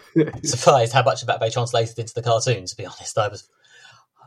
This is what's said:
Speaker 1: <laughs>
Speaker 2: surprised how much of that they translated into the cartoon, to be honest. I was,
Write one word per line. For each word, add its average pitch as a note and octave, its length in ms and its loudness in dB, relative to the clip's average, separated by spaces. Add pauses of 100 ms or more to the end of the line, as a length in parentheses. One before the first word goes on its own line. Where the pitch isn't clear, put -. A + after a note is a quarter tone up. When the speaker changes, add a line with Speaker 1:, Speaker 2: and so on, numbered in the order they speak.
(140)
Speaker 1:
<laughs> - 300 0
Speaker 2:
surprised - 480 4
how C3 100 4
much A2+ 200 0
of A#2+ 40 -8
that A#2+ 140 -2
they A2+ 100 -2
translated A#2 480 -2
into A2 160 -10
the A#2 80 -8
cartoon, A2+ 440 0
to - 100 -12
be F#2+ 100 -12
honest. - 320 -10
I G#2 80 0
was, G2+ 220 -12 (800)